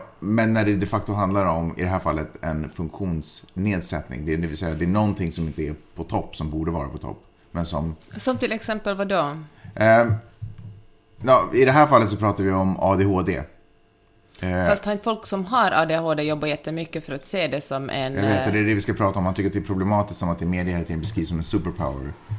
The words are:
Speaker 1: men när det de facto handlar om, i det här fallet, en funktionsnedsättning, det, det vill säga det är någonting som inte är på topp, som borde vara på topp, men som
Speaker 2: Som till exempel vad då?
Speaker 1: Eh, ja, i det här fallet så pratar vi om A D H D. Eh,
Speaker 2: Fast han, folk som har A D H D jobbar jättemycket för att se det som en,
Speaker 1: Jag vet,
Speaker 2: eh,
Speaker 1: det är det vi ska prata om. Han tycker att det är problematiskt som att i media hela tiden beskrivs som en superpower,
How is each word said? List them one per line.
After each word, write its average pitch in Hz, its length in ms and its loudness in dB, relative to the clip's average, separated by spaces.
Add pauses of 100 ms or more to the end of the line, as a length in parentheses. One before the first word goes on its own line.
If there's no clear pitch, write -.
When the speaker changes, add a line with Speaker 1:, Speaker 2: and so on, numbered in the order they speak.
(200)
Speaker 1:
men 113 320 2
när 110 120 4
det 104 120 4
de 95 100 0
facto 104 260 -2
handlar 98 340 2
om, 82 320 0
i 82 40 -2
det 90 60 0
här 92 100 0
fallet, 78 300 -2 (120)
en 78 340 -4
funktionsnedsättning, 82 1500 -4
det, 78 100 0
det 85 100 -2
vill 78 120 -4
säga 82 160 -2
det 80 100 -2
är 87 40 2
någonting 98 440 2
som 82 140 -4
inte 78 160 -6
är 76 120 -4 (200)
på 85 100 -8
topp, - 320 -4
som 78 140 -6
borde 80 200 -2
vara 73 180 -4
på - 100 -10
topp, - 260 -12 (260)
men 85 160 -4
som 80 300 -4 (200)
Speaker 2:
Som 254 220 -2
till 233 140 -2
exempel 214 440 -4
vad 196 120 -2
då? 156 280 0 (380)
Speaker 1:
Eh, 113 320 6 (1160)
ja, 104 300 6
i 131 100 8
det 131 80 6
här 147 140 8
fallet 113 240 6
så 101 60 -2
pratar 101 280 2
vi 95 80 4
om 95 280 2
A 95 160 4
D 95 80 4
H 95 180 4
D. 82 200 -2 (960)
Eh, 185 280 0
Speaker 2:
Fast 202 160 2
han, 208 200 -2
folk 220 220 -4
som 196 200 -2
har 220 240 4
A 160 160 2
D 160 100 0
H 165 180 0
D 151 80 -2
jobbar 151 260 -2
jättemycket 156 580 -6
för 147 60 -8
att 139 120 -8
se 175 240 -2
det 143 120 -4
som 135 300 -6
en, 131 240 -4
Speaker 1:
Jag 98 80 -2
vet, 107 240 2
Speaker 2:
eh, 117 60 0
Speaker 1:
det 104 60 2
är 107 60 2
det 107 100 2
vi 101 60 0
ska 104 140 -2
prata 98 240 0
om. 92 60 2
Han 92 100 2
tycker 98 120 0
att 95 60 -2
det 101 60 0
är 92 60 -6
problematiskt 101 560 0
som 87 100 0
att 85 120 -4
i 85 40 -2
media 90 280 0
hela 87 120 -2
tiden 80 140 -4
beskrivs 80 280 -4
som 82 100 -2
en 80 60 -2
superpower, 73 680 -4 (260)